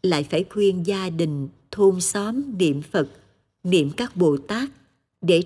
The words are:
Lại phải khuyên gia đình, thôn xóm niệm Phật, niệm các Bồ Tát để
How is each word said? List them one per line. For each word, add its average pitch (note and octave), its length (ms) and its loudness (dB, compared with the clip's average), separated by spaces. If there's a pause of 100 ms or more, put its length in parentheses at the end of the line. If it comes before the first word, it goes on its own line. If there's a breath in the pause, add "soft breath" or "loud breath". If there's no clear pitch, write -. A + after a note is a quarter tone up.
Lại D#3+ 200 2
phải E3 260 -2
khuyên G3 360 0
gia F#3+ 240 -4
đình, D#3 400 -2 (220)
thôn F#3+ 300 4
xóm A3+ 560 -4
niệm D3 240 0
Phật, D3 280 -2 (540)
niệm E3+ 340 2
các A#3+ 180 -8
Bồ D#3+ 220 2
Tát A#3 320 -6 (520)
để F3+ 240 4